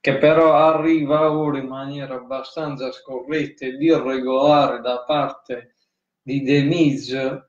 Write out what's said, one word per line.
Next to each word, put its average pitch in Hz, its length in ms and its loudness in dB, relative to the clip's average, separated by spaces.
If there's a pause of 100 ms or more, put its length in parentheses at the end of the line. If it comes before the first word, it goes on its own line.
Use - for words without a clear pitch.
che 135 160 0
però 156 380 6
arriva 156 760 2
ora 151 260 -2
in 131 80 -8
maniera 135 480 -10
abbastanza 131 800 -10
scorretta 135 720 -8
ed 131 160 -8
irregolare 131 960 2
da 123 220 -4
parte - 720 -6 (480)
di 139 220 -4
The 143 180 2
Miz 139 880 -2